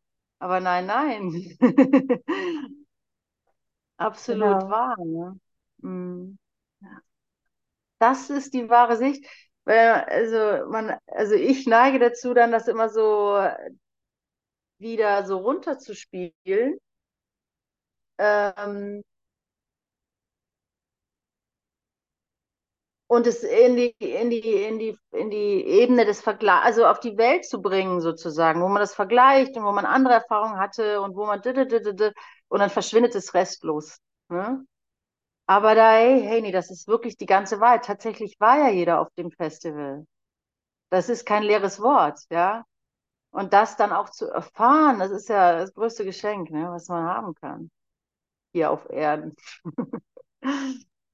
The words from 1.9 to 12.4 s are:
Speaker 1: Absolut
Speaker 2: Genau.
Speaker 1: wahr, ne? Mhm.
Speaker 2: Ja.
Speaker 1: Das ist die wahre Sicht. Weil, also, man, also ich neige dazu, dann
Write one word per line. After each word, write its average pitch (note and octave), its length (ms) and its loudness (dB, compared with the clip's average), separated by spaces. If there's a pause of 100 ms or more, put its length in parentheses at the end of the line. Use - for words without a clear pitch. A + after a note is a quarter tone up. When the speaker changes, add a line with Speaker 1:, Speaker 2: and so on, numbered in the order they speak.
Speaker 1:
Absolut G#3 600 0
Speaker 2:
Genau. F#3+ 80 -6
Speaker 1:
wahr, A#3 300 -2
ne? F3 400 -10 (440)
Mhm. F3+ 560 -12 (420)
Speaker 2:
Ja. - 220 -20 (960)
Speaker 1:
Das C4 320 0
ist C#4+ 240 -8
die A#3+ 140 -6
wahre A#3 280 4
Sicht. C4+ 300 -2 (380)
Weil, A3+ 400 4
also, A3 680 -2
man, A3 260 -6 (100)
also G#3+ 280 -2
ich C4 320 0
neige B3+ 320 4
dazu, A#3+ 360 0
dann A#3 180 4